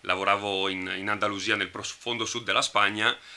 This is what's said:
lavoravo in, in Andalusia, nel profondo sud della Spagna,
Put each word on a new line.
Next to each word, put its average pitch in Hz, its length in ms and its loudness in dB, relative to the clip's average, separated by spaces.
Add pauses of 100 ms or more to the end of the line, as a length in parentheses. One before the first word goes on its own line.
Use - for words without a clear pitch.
lavoravo 98 640 2
in, 92 280 -4
in 98 140 -4
Andalusia, 104 460 0
nel 95 120 -2
profondo 117 560 -6
sud 120 200 -6
della 107 180 2
Spagna, 104 520 2 (220)